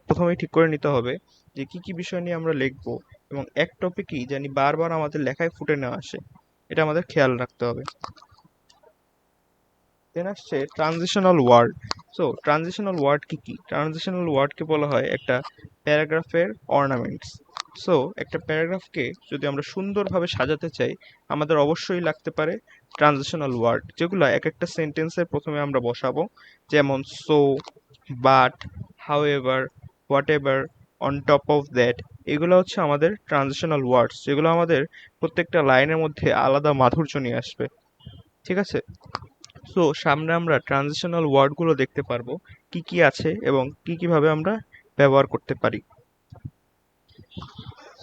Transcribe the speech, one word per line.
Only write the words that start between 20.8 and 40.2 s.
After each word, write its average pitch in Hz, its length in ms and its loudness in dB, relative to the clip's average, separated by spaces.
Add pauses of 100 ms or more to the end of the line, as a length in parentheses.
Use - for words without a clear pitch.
আমাদের 151 300 0
অবশ্যই 165 420 0
লাগতে 160 300 -4
পারে 160 280 -4 (380)
ট্রানজিশনাল 147 580 0
ওয়ার্ড, 117 300 0 (140)
যেগুলো 175 280 2
এক 123 200 0
একটা 165 200 -6
সেন্টেন্সের 160 600 -4
প্রথমে 147 340 -6
আমরা 139 200 -2
বসাবো, 127 480 -4 (420)
যেমন 139 320 2
so, - 360 0 (840)
but, 131 320 6 (540)
however, 143 500 0 (540)
whatever, 139 440 2 (440)
on 135 200 -2
top 143 280 2
of 151 140 2 (160)
that, 120 180 4 (300)
এগুলো 170 320 4
হচ্ছে 185 220 -2
আমাদের 156 360 0 (100)
ট্রানজিশনাল 139 580 0
ওয়ার্ডস, 123 420 2
যেগুলো 143 240 2
আমাদের 165 360 2 (340)
প্রত্যেকটা 170 420 0
লাইনের 135 340 6
মধ্যে 151 360 0
আলাদা 139 400 4
মাধুর্য 139 460 2
নিয়ে 120 180 -4
আসবে। 123 300 -6 (800)
ঠিক 180 140 -2
আছে? 196 220 -4 (920)
So 160 200 4
সামনে 156 380 0